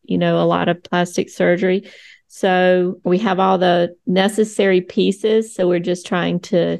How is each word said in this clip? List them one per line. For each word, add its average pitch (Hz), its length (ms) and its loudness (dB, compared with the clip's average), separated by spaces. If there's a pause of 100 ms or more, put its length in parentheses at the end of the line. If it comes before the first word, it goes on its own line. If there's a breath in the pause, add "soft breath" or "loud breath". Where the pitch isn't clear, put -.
you 180 160 -4
know, 170 200 0
a 170 60 0
lot 170 240 0
of 170 140 -4
plastic 175 440 -4
surgery. 185 640 -2 (380 loud breath)
So 185 760 0
we 180 140 2
have 190 220 0
all 190 180 2
the 175 380 0 (100)
necessary 196 760 0
pieces. 214 760 -2
So 185 120 0
we're 175 120 0
just 175 260 -4
trying 175 360 -2
to 170 380 -2